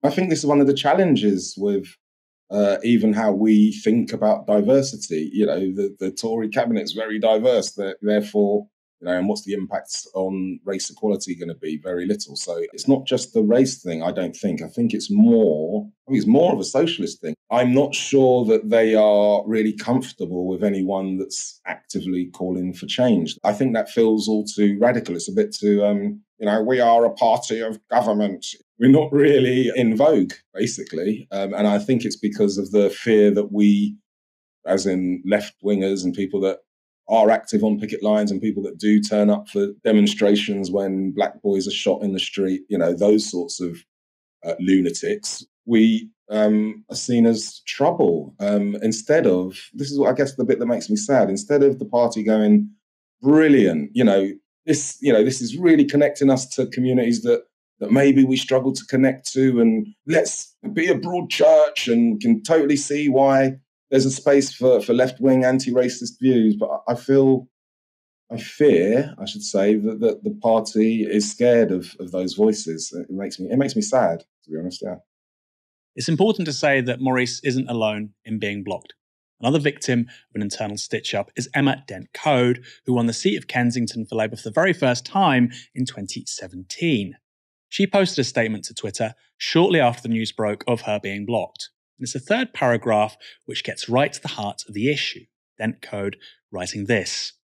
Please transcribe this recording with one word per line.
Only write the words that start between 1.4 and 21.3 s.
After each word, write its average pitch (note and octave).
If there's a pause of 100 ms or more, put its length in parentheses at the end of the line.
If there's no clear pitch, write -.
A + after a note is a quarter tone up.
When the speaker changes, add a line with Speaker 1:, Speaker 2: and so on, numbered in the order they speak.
Speaker 1:
with, G2 (640)
uh, G2+
even A2
how G#2+
we G#2+
think A2
about G#2+
diversity. G#2
You G2+
know, D#2
the, G2
the F#2+
Tory A2+
cabinet's A#2
very A2
diverse, A2
th-, F#2+
therefore, G#2 (320)
you F2
know, F2+
and F#2
what's G#2
the G2+
impacts F#2+
on F#2+
race G2
equality F#2+
gonna E2+
be? D#2
Very F2+
little. -
So E2+ (100)
it's -
not C3+
just B2+
the A2+
race B2
thing, E2
I E2+
don't F2+
think. E2+
I -
think A#3+
it's -
more, G#2 (200)
I C3
think C3+
it's -
more D3+
of -
a -
socialist -
thing. A#2 (160)
I'm B2
not C#3
sure B2+
that A2
they A2+
are G#2
really A2
comfortable F2+
with F#2
anyone F#2+
that's -